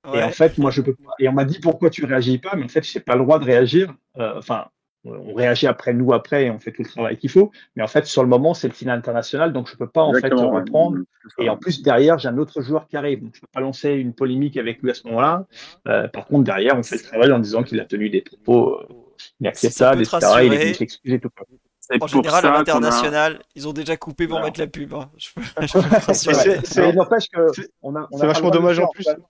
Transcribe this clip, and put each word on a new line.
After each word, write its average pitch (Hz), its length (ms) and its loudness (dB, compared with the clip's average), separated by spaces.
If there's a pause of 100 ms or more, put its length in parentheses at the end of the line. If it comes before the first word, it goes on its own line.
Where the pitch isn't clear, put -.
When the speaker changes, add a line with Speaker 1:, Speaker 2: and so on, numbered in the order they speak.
Speaker 1:
Et - 100 -18
Speaker 2:
Ouais. - 80 0
Speaker 1:
en 170 60 -2
fait, 160 280 4
moi, 143 120 2
je 131 120 -2
peux 131 120 -2
pas, - 240 -16
et 131 100 2
on 127 40 2
m'a 139 120 2
dit, 160 160 -4
pourquoi 165 300 2
tu 156 140 -8
réagis 127 340 0
pas ? 190 180 -6
Mais 135 80 -6
en 120 40 -10
fait, 156 160 -2
j'ai - 160 -10
pas 123 160 -2
le 127 60 2
droit 147 160 4
de 139 60 -4
réagir. 127 500 2 (240)
Euh, 110 200 -6
enfin, 107 280 -8 (380)
on 107 300 -16
réagit 123 320 0
après 123 280 -2
nous, 123 180 2
après, 139 340 0
et 120 40 -2
on 110 80 -8
fait 110 140 -14
tout - 100 -12
le 113 60 -10
travail 117 300 -6
qu'il 131 120 -6
faut. 202 200 4 (260)
Mais 117 60 -4
en 110 40 -2
fait, 151 200 0
sur - 160 0
le 123 60 2
moment, 135 260 4
c'est 147 140 -6
le 117 60 -6
signal 120 240 -4
international, 127 540 -4
donc 127 160 -8
je - 80 -20
peux 120 100 -8
pas, 160 160 0
en 151 100 2
fait, 127 60 2
Speaker 3:
Exactement, 127 340 2
ouais. 92 80 0
Speaker 1:
reprendre. 139 380 0
Speaker 3:
Mmh, 90 60 -8 (180)
c'est 110 140 -20
ça. - 60 -6
Speaker 1:
Et 117 80 0
en 104 80 -2
plus, 156 240 -6
derrière, 143 360 4
j'ai 135 100 -6
un 120 100 -4
autre 151 240 -6
joueur 151 260 -4
qui 156 80 -12
arrive, 139 260 -4
donc 113 120 -16
je - 60 -20
peux - 120 -20
pas 131 80 -8
lancer 135 320 -4
une 127 220 -4
polémique 135 440 -2
avec 113 240 -6
lui 123 80 -2
à 120 40 -4
ce - 140 -14
moment-là. 151 380 0 (420)
Euh, 110 200 0
par 104 180 -14
contre, 143 180 2
derrière, 107 340 0
on 120 40 -4
fait 117 140 -8
le - 60 -8
travail 123 300 4
en 120 60 4
disant 110 240 -2
qu'il 113 180 -4
a - 40 -12
tenu 104 260 -4
des 95 120 0
propos, - 580 0
euh, - 60 -18 (320)
Speaker 2:
Si - 80 -20
ça - 140 -20
Speaker 1:
inacceptables, 127 580 2
Speaker 2:
peut 113 60 0
te - 120 -4
Speaker 1:
et 170 40 0
cetera. 110 240 6
Il - 20 6
est - 20 6
Speaker 2:
rassurer, 113 160 2
Speaker 1:
venu 170 100 0
s'excuser, 127 460 -4
tout - 160 -10
ça. - 80 -20 (360)
Speaker 3:
C'est - 160 -6
Speaker 2:
en - 20 2
Speaker 3:
pour 147 100 -2
Speaker 2:
général, 160 300 2
à - 20 6
Speaker 3:
ça 147 80 4
qu'on 147 60 4
a 151 40 4
Speaker 2:
l'international, 151 800 0 (160)
ils 143 140 -10
ont 156 60 -8
déjà 156 240 -6
coupé 165 280 -6
pour 160 100 -6
Speaker 3:
Voilà. 156 100 -4
Speaker 2:
mettre 160 140 -8
la 151 60 -4
pub, 143 280 -14
hein. 143 240 -12
Je - 160 -14
peux, - 80 -12
<laughs> 151 240 -6
je - 80 -8
peux 190 60 6
te 165 80 -2
Speaker 1:
<laughs> - 40 -2
Speaker 4:
Mais 220 60 6
Speaker 2:
rassurer. - 360 0
Speaker 4:
c'est, 190 320 2
c'est, - 160 -2
Speaker 1:
Mais 170 120 4
n'empêche 190 340 2
que 165 240 2
Speaker 4:
c'est, 196 160 -12 (140)
Speaker 1:
on 139 140 -10
a, 151 140 -10
on 139 60 -12
Speaker 4:
c'est - 0 -
Speaker 1:
a - 40 -8
pas - 20 2
le 151 60 2
Speaker 4:
vachement 160 200 2
Speaker 1:
droit - 20 2
de 170 60 4
le 170 60 4
Speaker 4:
dommage 175 160 2
en 180 40 2
Speaker 1:
faire, 170 100 0
Speaker 4:
plus. 196 120 -14
Speaker 1:
tu 151 100 0
vois. - 160 -12